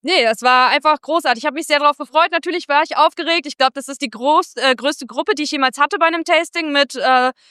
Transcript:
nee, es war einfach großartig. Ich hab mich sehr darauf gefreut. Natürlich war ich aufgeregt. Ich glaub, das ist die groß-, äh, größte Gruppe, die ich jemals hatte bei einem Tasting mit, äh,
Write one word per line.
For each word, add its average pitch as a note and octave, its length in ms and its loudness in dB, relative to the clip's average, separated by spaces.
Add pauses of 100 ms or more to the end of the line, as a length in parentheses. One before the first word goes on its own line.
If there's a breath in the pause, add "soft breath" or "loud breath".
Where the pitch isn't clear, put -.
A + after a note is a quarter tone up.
nee, D#4 220 2
es A3+ 180 0
war B3+ 280 2
einfach D4 320 0
großartig. C#4 420 -2
Ich D4+ 40 -2
hab C#4 60 -2
mich D4 140 -8
sehr D4 120 2
darauf C#4+ 180 2
gefreut. D#4 340 0
Natürlich E4+ 360 -4
war C#4+ 160 2
ich - 140 -4
aufgeregt. D#4+ 480 0
Ich D4 120 -12
glaub, C4 160 2
das C#4 140 -10
ist C#4 140 -10
die C4 80 -6
groß-, A3+ 480 0
äh, C4 180 2
größte C4+ 300 -4
Gruppe, D4+ 300 -4
die D4 80 -4
ich C#4 80 -6
jemals C4+ 260 -2
hatte D4 220 0
bei E4 80 4
einem E4 180 -2
Tasting E4 460 -2
mit, C#4+ 240 0
äh, B3+ 360 2 (200 soft breath)